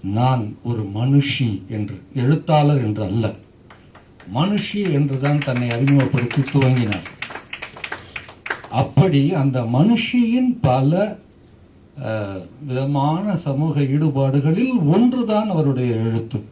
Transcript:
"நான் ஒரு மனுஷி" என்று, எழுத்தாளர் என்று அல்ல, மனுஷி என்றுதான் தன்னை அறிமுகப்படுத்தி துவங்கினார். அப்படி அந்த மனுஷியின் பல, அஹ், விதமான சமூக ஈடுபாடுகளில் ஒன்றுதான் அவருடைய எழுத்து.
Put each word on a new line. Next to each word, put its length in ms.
"நான் 600
ஒரு 320
மனுஷி" 720
என்று, 320
எழுத்தாளர் 680
என்று 200
அல்ல, 300
மனுஷி 580
என்றுதான் 480
தன்னை 300
அறிமுகப்படுத்தி 720
துவங்கினார். 640
அப்படி 640
அந்த 280
மனுஷியின் 1000
பல, 560
அஹ், 440
விதமான 680
சமூக 440
ஈடுபாடுகளில் 1040
ஒன்றுதான் 640
அவருடைய 460
எழுத்து. 560